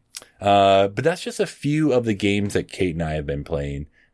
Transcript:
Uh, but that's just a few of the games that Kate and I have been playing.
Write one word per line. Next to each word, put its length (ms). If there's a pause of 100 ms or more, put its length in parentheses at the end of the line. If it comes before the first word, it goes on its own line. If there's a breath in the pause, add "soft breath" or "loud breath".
(420 loud breath)
Uh, 460
but 160
that's 200
just 160
a 80
few 460
of 120
the 80
games 400
that 180
Kate 240
and 80
I 100
have 120
been 180
playing. 440 (260 soft breath)